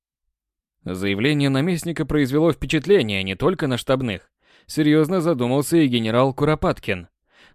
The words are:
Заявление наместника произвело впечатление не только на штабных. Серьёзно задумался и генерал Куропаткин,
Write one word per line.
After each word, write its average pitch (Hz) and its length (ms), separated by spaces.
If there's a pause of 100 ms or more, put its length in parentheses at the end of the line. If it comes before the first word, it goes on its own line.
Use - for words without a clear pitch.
(840)
Заявление 104 640
наместника 156 560
произвело 147 480
впечатление 139 720
не 95 140
только 160 320
на 123 100
штабных. 131 520 (360)
Серьёзно 156 540
задумался 139 560
и 160 100
генерал 120 480
Куропаткин, 143 760 (460)